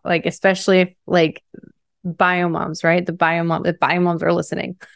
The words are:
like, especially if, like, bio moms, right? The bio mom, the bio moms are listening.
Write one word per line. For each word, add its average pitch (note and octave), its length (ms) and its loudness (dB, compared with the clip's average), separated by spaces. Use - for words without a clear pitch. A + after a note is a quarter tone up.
like, E3+ 200 -2
especially F#3 560 2
if, F3+ 120 -2
like, E3 380 0
bio F3+ 420 0
moms, D#3+ 360 -4
right? F3 220 2
The F3 60 -6
bio E3+ 320 0
mom, E3 200 -2
the E3+ 100 0
bio E3+ 260 0
moms E3+ 240 0
are E3+ 100 2
listening. F3 440 -6